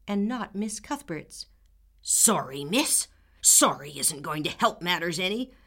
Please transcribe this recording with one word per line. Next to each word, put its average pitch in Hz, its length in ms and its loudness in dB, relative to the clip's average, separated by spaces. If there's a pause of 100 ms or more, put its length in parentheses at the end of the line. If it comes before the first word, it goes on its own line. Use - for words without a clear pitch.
and 202 180 0
not 233 280 -6
Miss 214 260 -6
Cuthbert's. - 680 -10 (560)
Sorry, 143 600 2
miss? 226 440 0 (340)
Sorry 147 560 4
isn't 147 240 -2
going 151 220 -6
to 160 140 -2
help 220 240 0
matters 170 360 -2
any. 208 340 -4 (140)